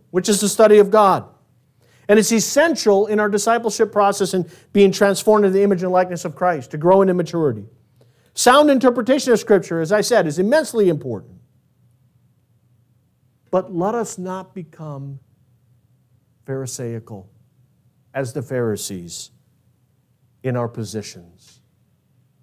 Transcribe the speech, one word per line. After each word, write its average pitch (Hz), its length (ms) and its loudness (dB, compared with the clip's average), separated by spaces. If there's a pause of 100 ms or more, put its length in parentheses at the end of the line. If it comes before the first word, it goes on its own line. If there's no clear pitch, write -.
(100)
which 185 180 -2
is 196 120 0
the 202 80 -2
study 214 300 6
of 202 120 4
God. 190 380 2 (800)
And 208 100 6
it's 220 140 0
essential 220 720 2
in 214 140 -2
our 208 80 0
discipleship 214 640 -2
process 196 400 0
and 180 180 -4 (220)
being 202 180 6
transformed 208 540 2
into 190 140 2
the 202 40 2
image 196 200 0
and 185 100 -4
likeness 180 320 0
of 160 100 -10
Christ 170 360 -2
to 156 80 -10
grow 180 240 4
into 190 100 2
maturity. 156 540 -2 (680)
Sound 285 380 4
interpretation 254 640 2
of 208 40 0
Scripture, 180 440 0
as 160 100 -2
I 214 80 2
said, 202 260 0
is 151 120 -6
immensely 226 500 0
important. 131 460 -6 (2250)
But 190 220 -4
let 185 220 -4
us 233 220 -8
not 185 380 -12
become 143 680 -16 (1200)
pharisaical 117 840 -12 (840)
as 135 200 -8
the 139 100 -10
Pharisees 104 880 -8 (1120)
in 127 140 -4
our 120 100 -4
positions. 98 960 -14 (840)